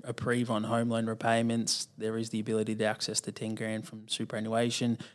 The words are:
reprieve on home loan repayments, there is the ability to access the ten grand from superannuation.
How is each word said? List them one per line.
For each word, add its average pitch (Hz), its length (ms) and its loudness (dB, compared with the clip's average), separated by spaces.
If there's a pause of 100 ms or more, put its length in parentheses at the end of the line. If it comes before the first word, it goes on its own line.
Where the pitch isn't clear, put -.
reprieve 120 460 0
on 107 140 2
home 117 240 2
loan 113 160 0
repayments, 113 800 2 (100)
there 110 200 -2
is 113 140 -4
the 110 100 0
ability 110 340 0
to 107 80 0
access 107 380 0
the - 100 -4
ten 110 240 -4
grand 110 320 -4
from 110 220 -14
superannuation. 117 880 2 (180)